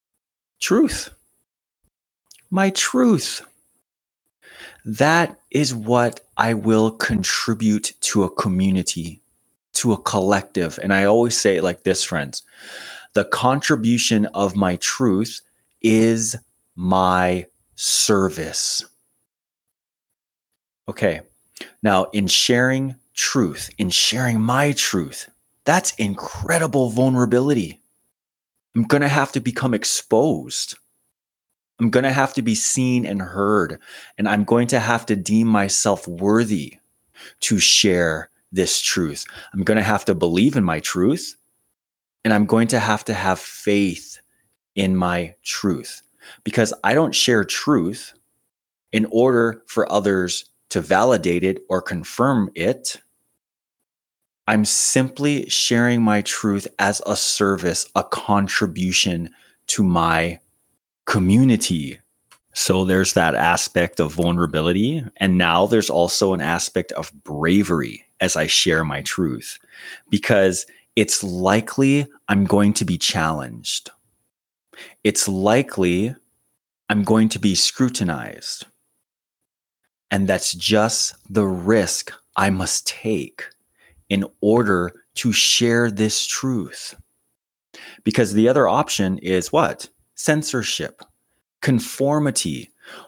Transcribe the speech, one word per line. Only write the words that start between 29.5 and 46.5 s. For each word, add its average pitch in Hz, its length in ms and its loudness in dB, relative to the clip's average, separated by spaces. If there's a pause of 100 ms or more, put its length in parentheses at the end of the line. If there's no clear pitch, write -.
exposed. - 1000 -2 (1040)
I'm 117 120 2
gonna 131 200 2
have 135 220 0
to 135 80 -2
be 110 140 0
seen 123 500 0
and 98 160 -4
heard, 92 580 0 (380)
and 104 100 -2
I'm 104 160 2
going 120 240 2
to 127 120 0
have 113 280 0
to 110 80 2
deem 107 320 2
myself 101 600 0
worthy 98 680 0 (640)
to 107 180 0
share 87 720 2 (220)
this 92 300 0
truth. - 440 -4 (280)
I'm 98 100 -4
gonna 107 200 2
have 101 220 -2
to 98 100 2
believe 87 420 2
in 110 60 2
my 82 160 0
truth, 104 560 -2 (880)
and 113 80 2
I'm 104 140 2
going 113 220 4
to 123 100 0
have 107 260 -2
to 113 80 -4
have 95 260 -2
faith - 800 -2 (560)
in 95 200 0
my 87 480 -2
truth, - 580 -6 (420)
because 110 300 -2 (100)